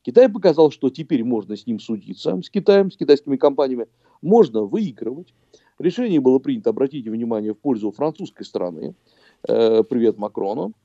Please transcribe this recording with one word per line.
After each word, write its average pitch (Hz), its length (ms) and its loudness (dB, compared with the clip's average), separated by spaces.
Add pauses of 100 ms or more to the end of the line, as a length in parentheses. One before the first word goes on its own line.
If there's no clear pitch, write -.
Китай 247 280 6
показал, 165 420 4
что - 180 -4
теперь 131 340 -4
можно 107 340 -4
с - 80 -20
ним 110 140 -6
судиться, 104 640 -8
с - 80 -18
Китаем, 196 420 2
с - 60 -20
китайскими 143 400 2
компаниями, 135 500 0 (340)
можно 156 400 2
выигрывать. 139 720 -6 (460)
Решение 180 420 0
было 131 180 4
принято, 120 300 -4
обратите 127 400 -4
внимание, 110 440 -4
в - 40 -10
пользу 107 340 -4
французской 151 520 -8
стороны. 87 500 -8 (540)
Э, 113 360 4
привет 113 340 0
Макрону. 107 560 -6 (120)